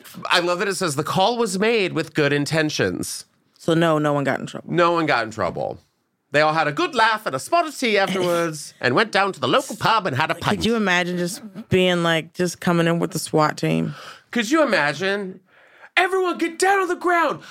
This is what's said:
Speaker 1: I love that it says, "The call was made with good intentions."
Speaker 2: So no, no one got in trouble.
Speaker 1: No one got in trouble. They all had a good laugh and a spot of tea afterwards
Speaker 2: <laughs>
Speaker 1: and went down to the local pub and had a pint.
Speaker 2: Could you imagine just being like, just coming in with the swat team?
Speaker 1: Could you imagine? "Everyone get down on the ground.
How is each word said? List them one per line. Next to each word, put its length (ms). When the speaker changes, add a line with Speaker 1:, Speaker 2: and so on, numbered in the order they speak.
Speaker 1:
I 100
love 200
that 80
it 80
says, 200
"The 80
call 320
was 220
made 340
with 220
good 180
intentions." 960
Speaker 2:
So 160
no, 240
no 160
one 100
got 160
in 60
trouble. 260
Speaker 1:
No 200
one 120
got 200
in 60
trouble. 480
They 100
all 100
had 160
a 40
good 220
laugh 320
and 80
a 60
spot 260
of 100
tea 220
afterwards 800
Speaker 2:
<laughs> 40
Speaker 1:
and 140
went 160
down 220
to 80
the 80
local 260
pub 320
and 100
had 140
a 60
pint. 220
Speaker 2:
Could 60
you 120
imagine 420
just 240
being 340
like, 300
just 260
coming 260
in 140
with 100
the 80
swat 380
team? 400
Speaker 1:
Could 180
you 140
imagine? 800
"Everyone 420
get 220
down 220
on 40
the 80
ground. 460